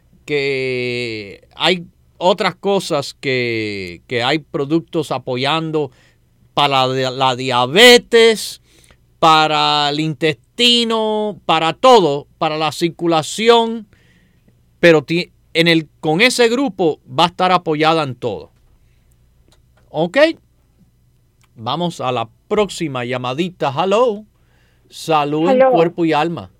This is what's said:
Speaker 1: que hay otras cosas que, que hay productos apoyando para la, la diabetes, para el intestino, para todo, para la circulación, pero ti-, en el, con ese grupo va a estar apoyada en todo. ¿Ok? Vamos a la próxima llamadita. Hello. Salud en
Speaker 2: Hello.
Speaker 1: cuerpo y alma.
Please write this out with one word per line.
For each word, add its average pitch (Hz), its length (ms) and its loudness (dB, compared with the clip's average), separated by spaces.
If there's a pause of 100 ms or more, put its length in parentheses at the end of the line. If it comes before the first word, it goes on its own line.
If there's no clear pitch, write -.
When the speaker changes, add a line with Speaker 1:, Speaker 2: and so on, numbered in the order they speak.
(260)
Speaker 1:
que 123 1300 -4
hay 170 320 -2 (400)
otras 190 280 0
cosas 190 580 -4
que, 110 920 -4
que 117 160 -4
hay 143 160 0
productos 151 760 -4
apoyando 139 760 -4 (640)
para 139 320 2
la, 131 240 -2
la 131 260 0
diabetes, 208 1300 2 (560)
para 151 720 2
el 147 100 -4
intestino, 214 1400 -2
para 160 300 0
todo, 170 520 4 (120)
para 156 180 -2
la 156 160 -2
circulación, 208 1120 0 (920)
pero 160 240 6
ti-, 170 280 -4 (200)
en 165 160 2
el, 165 200 2 (120)
con 160 220 0
ese 240 260 2
grupo 226 580 0
va 135 180 0
a 175 40 2
estar 185 240 0
apoyada 160 520 0
en 127 100 -8
todo. 98 360 -10 (1400)
¿Ok? 170 260 -2 (1400)
Vamos 147 440 -4
a 127 100 -2
la 120 180 -4 (200)
próxima 165 560 -4
llamadita. 131 720 -4
Hello. 208 480 0 (640)
Salud 156 640 -2
en 254 60 4
Speaker 2:
Hello. 262 160 4
Speaker 1:
cuerpo 170 340 0
y 156 80 0
alma. 147 460 -4